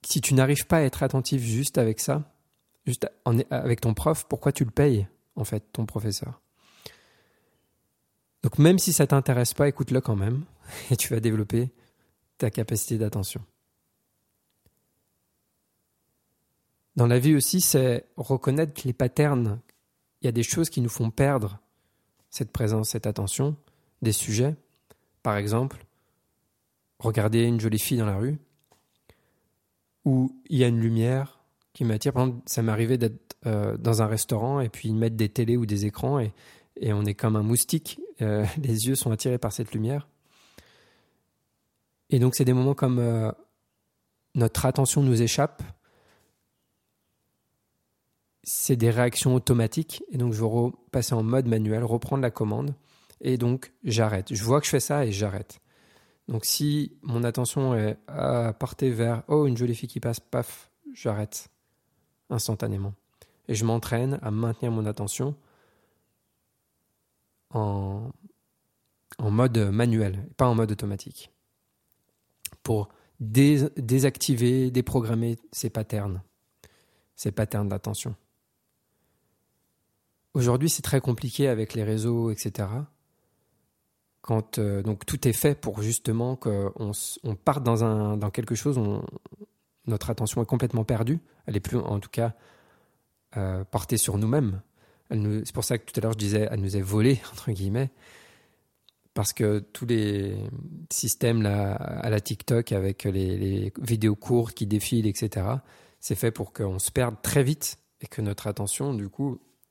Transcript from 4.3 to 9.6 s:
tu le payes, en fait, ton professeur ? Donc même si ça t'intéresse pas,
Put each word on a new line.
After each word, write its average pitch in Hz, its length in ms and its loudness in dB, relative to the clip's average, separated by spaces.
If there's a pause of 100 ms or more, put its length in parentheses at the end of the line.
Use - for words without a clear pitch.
tu - 120 0
le 113 60 -4
payes, 120 380 4 (260)
en 117 100 -4
fait, - 280 -6
ton 113 120 -4
professeur ? 110 560 -6 (2000)
Donc - 160 -2
même 170 200 8
si 180 140 0
ça 147 140 4
t'intéresse 127 480 2
pas, 147 140 4